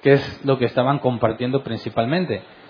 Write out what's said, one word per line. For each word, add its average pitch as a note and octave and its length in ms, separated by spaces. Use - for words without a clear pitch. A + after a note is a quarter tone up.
qué C#3 120
es - 300
lo C3+ 120
que B2 100
estaban C3 340
compartiendo B2 640
principalmente, A#2 800